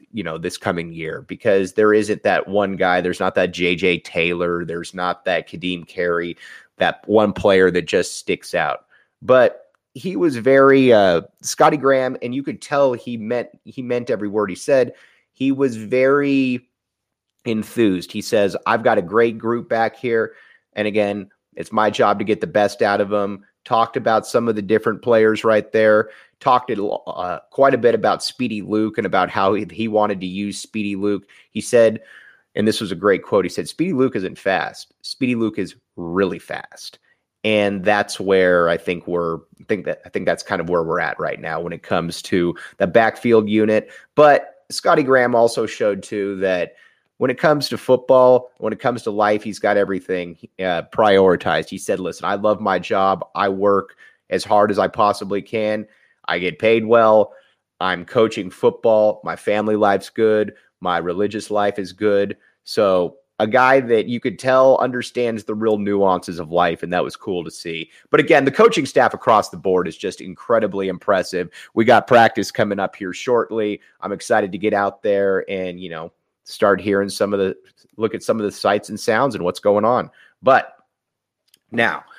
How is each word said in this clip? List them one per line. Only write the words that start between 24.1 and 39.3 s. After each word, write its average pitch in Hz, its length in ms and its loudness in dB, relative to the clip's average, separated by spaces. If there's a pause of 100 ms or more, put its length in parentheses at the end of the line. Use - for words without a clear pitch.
some 117 220 0
of 107 80 0
the 107 60 -6
different 107 400 -2
players 110 420 2
right 107 280 2
there, 110 380 4 (300)
talked 127 300 0
a 101 120 -4
lo-, - 240 -6
uh, 90 340 -8 (100)
quite 139 240 4
a 127 40 -2
bit 113 160 4
about 104 280 0
Speedy 110 400 -6
Luke 107 360 -2
and 104 80 -4
about 92 240 0
how 98 240 0
he, 101 160 -4
he 110 180 -6
wanted 104 320 0
to 92 60 -8
use 101 320 -8
Speedy 101 380 -8
Luke. 101 300 -4 (240)
He 110 100 -6
said, 113 400 2 (540)
and 107 140 0
this 104 120 -2
was 98 120 -6
a 92 40 -6
great 95 260 2
quote, 98 220 0
he - 40 -4
said, 85 200 -8
"Speedy 175 240 -4
Luke 131 220 0
isn't 92 240 -8
fast. - 540 -6 (100)
Speedy 123 320 -4
Luke 110 240 -4
is 90 160 -8 (220)
really 87 420 -2
fast." - 600 -16 (440)
And 101 420 0
that's 104 340 0
where 90 520 2
I 85 80 0
think 87 280 -8
we're, 85 300 -4